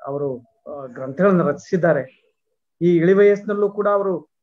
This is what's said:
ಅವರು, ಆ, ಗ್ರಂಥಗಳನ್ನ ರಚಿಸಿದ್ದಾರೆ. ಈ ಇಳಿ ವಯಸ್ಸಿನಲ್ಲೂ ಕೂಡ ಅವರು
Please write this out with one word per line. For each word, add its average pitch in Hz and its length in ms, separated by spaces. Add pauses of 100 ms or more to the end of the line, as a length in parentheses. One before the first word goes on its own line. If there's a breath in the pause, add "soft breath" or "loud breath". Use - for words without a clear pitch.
ಅವರು, 139 340
ಆ, 139 460
ಗ್ರಂಥಗಳನ್ನ 135 580
ರಚಿಸಿದ್ದಾರೆ. 147 880 (480)
ಈ 175 140
ಇಳಿ 170 180
ವಯಸ್ಸಿನಲ್ಲೂ 202 560
ಕೂಡ 208 180
ಅವರು 196 320 (240)